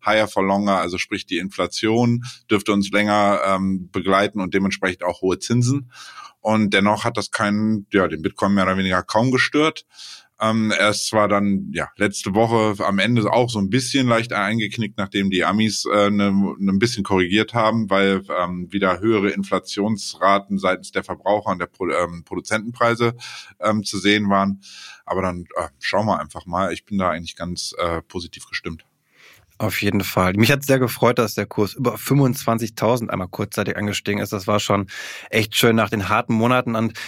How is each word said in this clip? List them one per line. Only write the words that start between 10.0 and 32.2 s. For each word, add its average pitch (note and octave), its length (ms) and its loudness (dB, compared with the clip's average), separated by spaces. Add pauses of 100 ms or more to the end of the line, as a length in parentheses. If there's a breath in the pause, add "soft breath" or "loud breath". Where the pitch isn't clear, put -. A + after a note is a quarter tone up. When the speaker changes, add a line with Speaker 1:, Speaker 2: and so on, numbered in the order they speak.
Speaker 1:
Ähm, A2 320 2
er G#2 180 4
ist - 160 -4
zwar G#2 220 2
dann, G2+ 440 0
ja, E2 220 -4
letzte G2+ 400 -2
Woche A2 500 2
am G2 140 0
Ende G#2+ 340 2
auch B2 160 2
so A2+ 120 -2
ein F#2+ 100 0
bisschen B2+ 380 0
leicht A#2 240 2
eingeknickt, G#2 640 -2
nachdem G2 320 -2
die F2+ 140 2
Amis, G#2 400 0
äh, G2+ 260 2
ne, G2+ 220 2 (260)
ne G2 140 0
ein G2 80 2
bisschen A#2 240 -2
korrigiert F#2+ 500 0
haben, A2 360 2
weil, G2 340 2 (120)
ähm, F2+ 360 -4
wieder F#2+ 260 2
höhere G#2 320 2
Inflationsraten G2 1300 -2
seitens F#2 320 -2
der F#2 140 -4
Verbraucher G2+ 460 -2
und F2 100 -4
der F2 60 -4
Pro-, F2 240 -6
ähm, E2+ 340 -2
Produzentenpreise, A#2 920 -2 (460 loud breath)
ähm, G#2 240 0
zu G2+ 140 -6
sehen G2+ 320 2
waren. G2 320 2 (440 loud breath)
Aber F#2 160 -2
dann, F2 220 -4 (100)
äh, E2+ 140 -4 (100)
schauen G#2 280 -2
wir F#2 120 2
einfach D#2 260 -12
mal. F2+ 280 -2
Ich - 140 -10
bin G2+ 120 -4
da F2+ 120 2
eigentlich E2+ 260 -8
ganz, F2 420 -8
äh, E2+ 240 -2
positiv - 460 -14
gestimmt. - 360 -10 (760 soft breath)
Speaker 2:
Auf G#2+ 220 -2
jeden G2+ 200 0
Fall. F#2 320 0
Mich A2 180 4
hat's C#3+ 160 2
sehr C3+ 140 4
gefreut, B2 400 2
dass G#2+ 140 -2
der G2+ 120 -2
Kurs G2+ 280 -2
über A#2+ 220 -2
fünfundzwanzigtausend A#2 1120 0